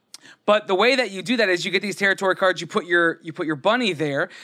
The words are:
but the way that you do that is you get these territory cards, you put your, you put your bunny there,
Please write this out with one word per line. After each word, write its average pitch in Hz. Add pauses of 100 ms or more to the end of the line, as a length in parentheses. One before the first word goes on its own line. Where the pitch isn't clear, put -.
(460)
but 208
the 190
way 240
that 240
you 190
do 196
that 208
is 180
you 190
get 190
these 196
territory 190
cards, 175
you 170
put 170
your, 170
you 165
put 170
your 156
bunny 214
there, 151 (140)